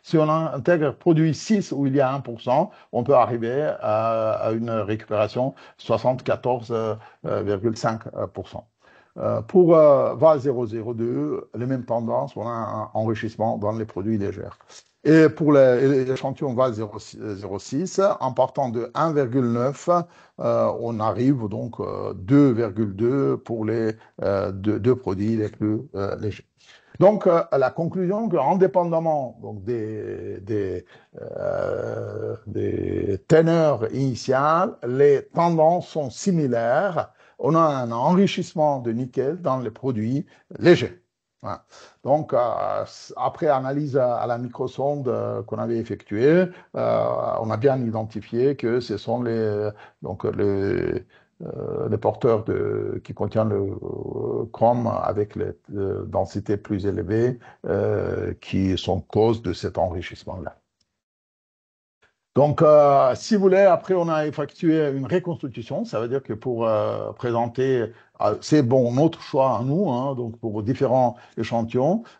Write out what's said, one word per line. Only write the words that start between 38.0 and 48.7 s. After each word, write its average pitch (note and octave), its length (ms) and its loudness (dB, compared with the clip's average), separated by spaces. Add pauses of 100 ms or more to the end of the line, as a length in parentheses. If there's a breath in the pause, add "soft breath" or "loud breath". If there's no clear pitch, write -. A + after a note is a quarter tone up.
de A#2 120 -4
nickel C3 500 -4
dans C3+ 180 -2
les A#2 120 -6
produits B2 540 -4 (320 soft breath)
légers. C#3 440 4 (400)
Voilà. - 220 -10 (400 loud breath)
Donc, C#3+ 300 0
euh, G#2 500 0
s-, - 320 -16
après - 320 -2
analyse C#3 480 0
à, B2 220 2
à A#2 100 -4
la A#2+ 100 -4
microsonde, C3 720 -6
euh, A2 340 -4
qu'on A2 160 -10
avait A#2 200 -4
effectuée, A#2 720 2 (260 loud breath)
euh, A#2 300 0 (340)
on A2 100 -4
a G#2+ 60 -2
bien C3 220 2
identifié A2+ 800 -2
que A#2+ 240 -2